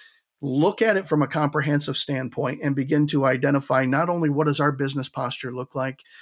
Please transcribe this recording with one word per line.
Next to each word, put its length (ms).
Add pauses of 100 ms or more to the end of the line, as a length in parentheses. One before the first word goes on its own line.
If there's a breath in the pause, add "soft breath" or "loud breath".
(420 loud breath)
look 400
at 160
it 100
from 140
a 60
comprehensive 680
standpoint 640
and 140
begin 320
to 180
identify 600
not 240
only 200
what 180
does 120
our 140
business 360
posture 440
look 200
like, 280 (200 loud breath)